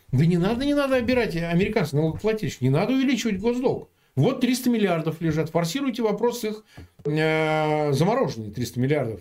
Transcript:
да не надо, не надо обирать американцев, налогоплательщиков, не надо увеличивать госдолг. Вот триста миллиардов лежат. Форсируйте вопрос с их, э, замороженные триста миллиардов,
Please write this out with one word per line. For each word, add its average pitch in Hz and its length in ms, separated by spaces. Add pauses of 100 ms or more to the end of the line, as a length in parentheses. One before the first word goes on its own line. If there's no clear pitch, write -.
(120)
да 143 140
не 175 100
надо, 220 280
не 285 100
надо 277 220
обирать 233 400
американцев, 170 580
налогоплательщиков, 160 680
не 127 80
надо 185 220
увеличивать 254 460
госдолг. 240 500 (280)
Вот 233 240
триста 247 300
миллиардов 170 500
лежат. 160 300
Форсируйте 220 520
вопрос 226 380
с - 40
их, 214 200 (400)
э, 156 880
замороженные 139 580
триста 123 300
миллиардов, 117 400